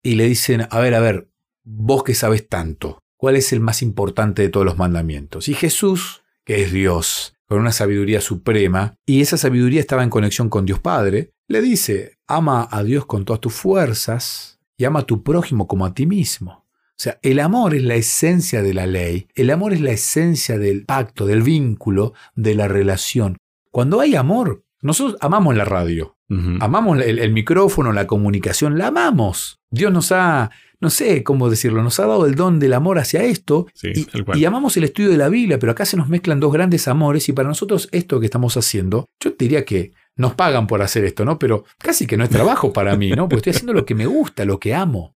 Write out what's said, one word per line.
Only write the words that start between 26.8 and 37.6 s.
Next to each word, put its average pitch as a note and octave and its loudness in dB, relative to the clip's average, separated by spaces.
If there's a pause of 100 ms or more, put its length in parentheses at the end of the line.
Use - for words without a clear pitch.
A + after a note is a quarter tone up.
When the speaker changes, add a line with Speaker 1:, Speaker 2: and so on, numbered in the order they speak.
Speaker 1:
el, A2+ 0
el A2 0
micrófono, D#3+ 2
la G2+ 0
comunicación, G2+ 0
la G3 0
amamos. B3+ -2 (100)
Dios F3 0
nos F3 2
ha, E3 2 (280)
no D#3+ 0
sé F#3 0
cómo B2+ 2
decirlo, A2+ 0
nos A#2 -2
ha G3 2
dado G#3 2
el C#3 0
don E3+ 2
del C#3 4
amor E3 2
hacia D3+ 0
esto F3 0
Speaker 2:
Sí, - -10
Speaker 1:
y, D3+ -2
Speaker 2:
tal G#2+ -6
cual. G2 -2
Speaker 1:
y D3+ 4
amamos B3 0
el D#3+ 2
estudio G3+ 0
de E3+ 4
la C#3+ 4
Biblia, F#3 2
pero A#2 0
acá G3+ -4
se G3 -2
nos D3+ 0
mezclan E3+ 0
dos D3 2
grandes E3+ 2
amores D#3 0
y C#3+ -2
para C3+ -2
nosotros G3 -2